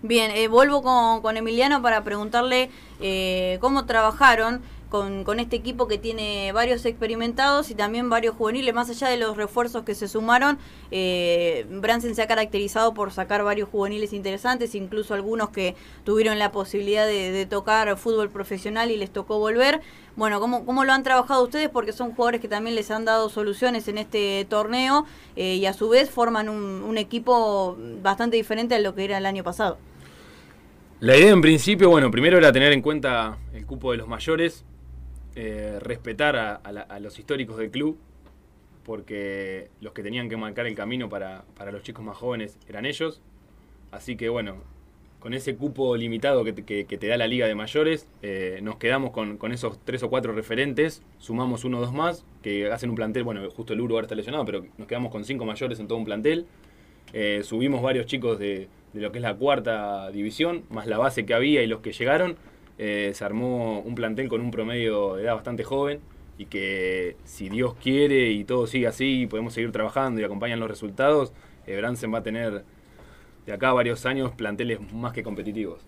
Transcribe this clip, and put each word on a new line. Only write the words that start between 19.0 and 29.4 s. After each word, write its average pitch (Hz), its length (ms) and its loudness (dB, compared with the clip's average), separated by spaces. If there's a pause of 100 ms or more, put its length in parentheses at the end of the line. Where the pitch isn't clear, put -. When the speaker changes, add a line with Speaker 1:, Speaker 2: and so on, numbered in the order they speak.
Speaker 1:
tocó 208 300 -4
volver. 254 400 4 (340)
Bueno, 214 240 0
¿cómo, 233 260 -2
cómo 262 200 2
lo 269 80 6
han 262 100 4
trabajado 262 400 4
ustedes? 294 260 0
Porque 226 240 -2
son 240 200 -6
jugadores 233 280 0
que 226 80 -10
también 220 280 -2
les 214 160 -4
han 220 120 -2
dado 220 240 4
soluciones 214 600 -2
en 208 100 -4
este 202 500 0
torneo, 254 560 2 (300)
eh, 185 220 0
y 190 100 2
a 190 60 2
su 208 160 -2
vez 262 220 6
forman 226 380 2
un, 202 360 -6
un 220 120 -2
equipo 214 800 2 (260)
bastante 220 340 2
diferente 226 400 0
a - 20 4
lo 196 160 2
que 190 100 -2
era 196 140 -2
el 196 80 -2
año 196 160 -2